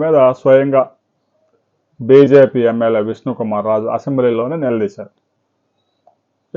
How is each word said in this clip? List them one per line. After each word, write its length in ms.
మీద 120
స్వయంగా 420
బీజేపీ 680
ఎమ్మెల్యే 380
విష్ణుకుమార్ 600
రాజు 260
అసెంబ్లీలోనే 600
నిలదీశారు. 560